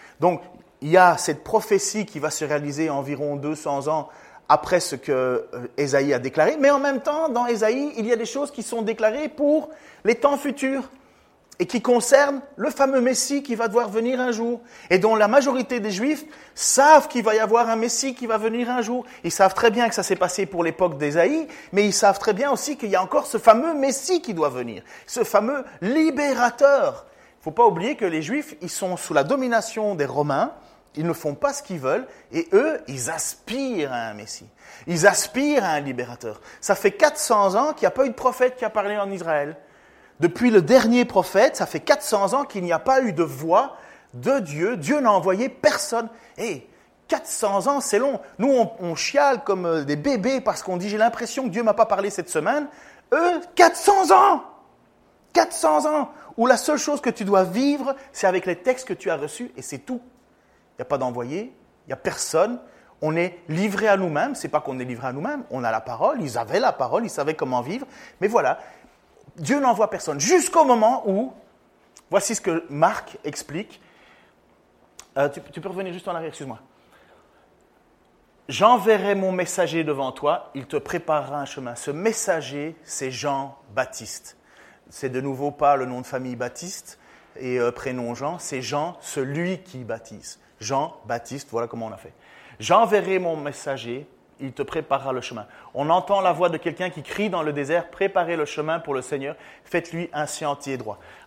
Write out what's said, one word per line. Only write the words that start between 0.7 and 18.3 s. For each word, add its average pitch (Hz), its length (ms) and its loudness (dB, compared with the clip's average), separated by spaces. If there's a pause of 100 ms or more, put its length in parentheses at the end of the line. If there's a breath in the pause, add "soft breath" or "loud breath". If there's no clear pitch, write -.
il 147 80 -6
y 180 80 8
a 175 180 8
cette - 260 -4
prophétie 214 640 -2
qui - 140 -14
va 151 120 -4
se - 140 -6
réaliser 147 460 -2
environ 143 460 -4
deux 147 180 -6
cents 143 340 -6
ans 156 200 -2 (400 loud breath)
après 165 320 6
ce 147 160 -4
que, 127 560 0
euh, 120 140 -10 (100)
Ésaïe 139 380 2
a 123 40 2
déclaré. 156 400 2
Mais 277 120 6
en 285 80 4
même 269 220 -2
temps, 311 280 -2
dans 240 180 -2
Ésaïe, 240 500 0
il 214 100 -4
y 247 60 -2
a 233 40 4
des 226 80 -2
choses 277 260 -6
qui 226 120 -10
sont 226 200 -6
déclarées 226 460 0
pour 302 400 2 (360 loud breath)
les 226 100 4
temps 285 240 2
futurs 269 500 -4 (720 soft breath)
et 175 80 0
qui 220 160 -2
concernent 269 580 6 (160)
le 254 140 -2
fameux 269 300 2
Messie 262 420 0
qui 240 140 -6
va 233 100 0
devoir 214 240 0
venir 233 300 0
un 254 100 -2
jour 233 300 -4 (280 loud breath)
et 185 100 6
dont 220 180 4
la 208 120 6
majorité 254 520 2
des 208 100 -4
Juifs 254 340 -2 (300 loud breath)
savent 294 540 8
qu'il 240 160 -2
va 214 100 4
y 214 60 4
avoir 226 280 4
un 226 80 0
Messie 247 380 -2
qui 247 120 -10
va 220 120 0